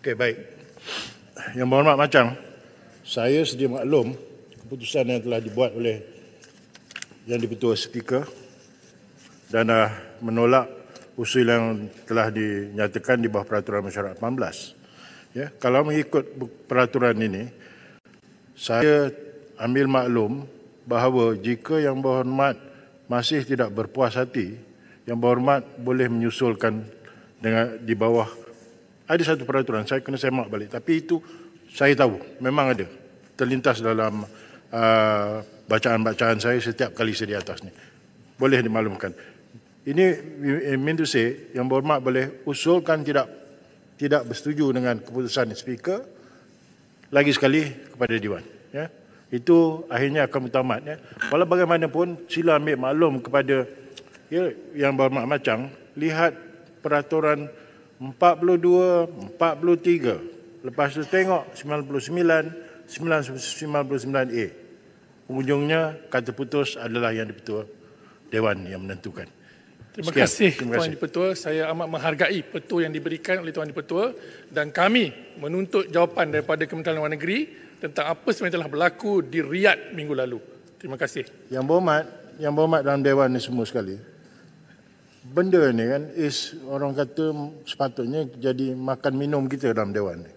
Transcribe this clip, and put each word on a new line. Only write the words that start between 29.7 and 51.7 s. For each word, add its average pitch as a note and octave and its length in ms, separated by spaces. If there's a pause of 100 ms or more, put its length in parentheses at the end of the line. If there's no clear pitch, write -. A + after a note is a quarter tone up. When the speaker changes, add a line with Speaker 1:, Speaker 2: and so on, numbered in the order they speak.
Speaker 1:
saya C3+ 160
kena C#3 80
semak B2+ 320
balik. G#2 240
Tapi D#3+ 320
itu E3 160 (480)
saya C#3 320
tahu, B2 160 (240)
memang C3 400
ada. F#2+ 80 (480)
Terlintas B2+ 480
dalam, A2 400 (480)
ah, G#2+ 720 (240)
bacaan-bacaan A2+ 720
saya A#2+ 240
setiap A#2 320
kali A2+ 160
saya G#2 240
di - 0
atas F#2+ 320
ni. F2+ 80 (640)
Boleh C3 240
dimaklumkan. A2 480 (720)
Ini, D3+ 220 (580)
eh, C#3 160
mean D3 160
to D#3+ 160
say, B2 400
Yang B2+ 160
Berhormat C3+ 400
boleh C3 400
usulkan D#3+ 560
tidak, C#3 240 (720)
tidak C#3 320
bersetuju C#3+ 480
dengan B2 240
keputusan A#2 560
Speaker, E3+ 480 (1040)
lagi C#3+ 240
sekali D3 320
kepada A#2+ 480
Dewan. G2+ 320 (240)
Ya. D3+ 240 (400)
Itu E3 560
akhirnya C#3 400
akan C3 160
bertamat. B2+ 400
Ya. D3+ 160 (320)
Walau E3 160
bagaimanapun, E3+ 800